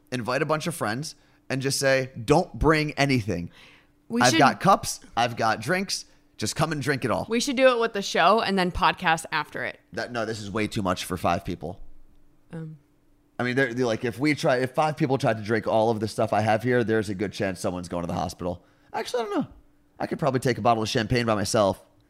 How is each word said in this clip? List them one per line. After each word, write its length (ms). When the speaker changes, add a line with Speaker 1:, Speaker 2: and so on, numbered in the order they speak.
Speaker 1:
invite 300
a 40
bunch 220
of 80
friends, 400
and 120
just 180
say, 300
"Don't 340
bring 340
anything. 560
Speaker 2:
We 120
Speaker 1:
I've 100
Speaker 2:
should 80
Speaker 1:
got 200
cups, 400
I've 220
got 240
drinks. 440
Just 180
come 160
and 100
drink 240
it 60
all." 180
Speaker 2:
We 100
should 160
do 140
it 100
with 140
the 80
show 400
and 180
then 120
podcast 600
after 320
it. 160
Speaker 1:
That, 180
no, 140
this 160
is 100
way 160
too 140
much 240
for 120
five 280
people. 340
Speaker 2:
Um. 240
Speaker 1:
I 40
mean, 120
they're, 160
they're 140
like, 180
if 140
we 160
try, 240
if 160
five 240
people 220
tried 180
to 60
drink 240
all 240
of 80
the 80
stuff 260
I 80
have 220
here, 200
there's 260
a 40
good 200
chance 260
someone's 280
going 140
to 60
the 80
hospital. 480
Actually, 300
I 40
don't 160
know. 60
I 80
could 100
probably 220
take 180
a 40
bottle 200
of 80
champagne 380
by 80
myself, 440